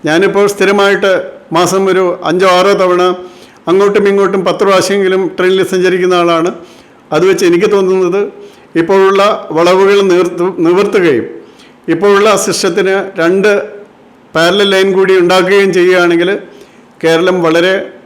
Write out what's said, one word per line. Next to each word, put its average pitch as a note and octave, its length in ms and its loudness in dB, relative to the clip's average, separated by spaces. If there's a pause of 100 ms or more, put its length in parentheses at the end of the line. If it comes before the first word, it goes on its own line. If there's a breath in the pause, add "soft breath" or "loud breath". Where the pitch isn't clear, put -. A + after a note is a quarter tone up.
ഞാനിപ്പോൾ G3 360 0 (100)
സ്ഥിരമായിട്ട് G3 580 0 (440)
മാസം F3+ 260 0 (100)
ഒരു F#3 120 0 (240)
അഞ്ചോ F3+ 200 0 (100)
ആറോ G3 220 2
തവണ F3+ 220 0 (680 loud breath)
അങ്ങോട്ടും G3+ 400 0
ഇങ്ങോട്ടും G3 380 0
പത്ത് F3 180 -2
പ്രാവശ്യമെങ്കിലും F#3+ 560 0 (140)
ട്രെയിനിൽ F#3 340 0
സഞ്ചരിക്കുന്ന F#3 520 0
ആളാണ്. E3+ 280 0 (640 loud breath)
അത് D#3+ 160 2
വെച്ച് F3+ 200 0
എനിക്ക് F3 240 0
തോന്നുന്നത് F#3+ 460 0 (600 loud breath)
ഇപ്പോഴുള്ള G3 420 2 (360)
വളവുകൾ F#3+ 400 2 (120)
നിവർത്ത്-, F3 420 0 (140)
നിവർത്തുകയും F3 600 0 (680 loud breath)
ഇപ്പോഴുള്ള G3+ 340 2 (160)
സിസ്റ്റത്തിന് F#3+ 500 -2 (260)
രണ്ട് F#3+ 300 2 (840)
പാരലൽ F#3 400 0
ലൈൻ F#3+ 220 2
കൂടി F#3+ 260 2
ഉണ്ടാക്കുകയും F#3 540 2
ചെയ്യുകയാണെങ്കിൽ F3 540 2 (720 loud breath)
കേരളം E3 340 2 (100)
വളരെ E3+ 280 0 (320)